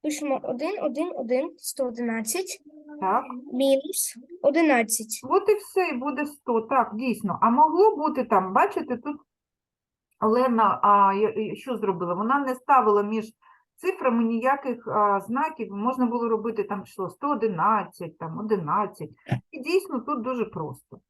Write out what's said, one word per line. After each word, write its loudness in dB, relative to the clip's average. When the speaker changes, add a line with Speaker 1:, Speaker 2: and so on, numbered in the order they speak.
Speaker 1:
Пишемо -2
один, -4
один, -2
один, -4
сто -6
одинадцять -6
Speaker 2:
Так. 0
Speaker 1:
мінус 0
одинадцять. 2
Speaker 2:
От 2
і 6
все, -2
і -4
буде -4
сто. -2
Так, 0
дійсно. -2
А 4
могло 6
бути -2
там, 2
бачите, 0
тут -8
Олена, 2
а, 6
я-, 2
я-, -4
що -8
зробила? -2
Вона 0
не -2
ставила 4
між -4
цифрами 0
ніяких, -2
а, 2
знаків. -4
Можна -2
було -2
робити -2
там -6
число -8
сто -6
одинадцять, -2
там -10
одинадцять. -4
І -14
дійсно -2
тут -4
дуже -4
просто. -12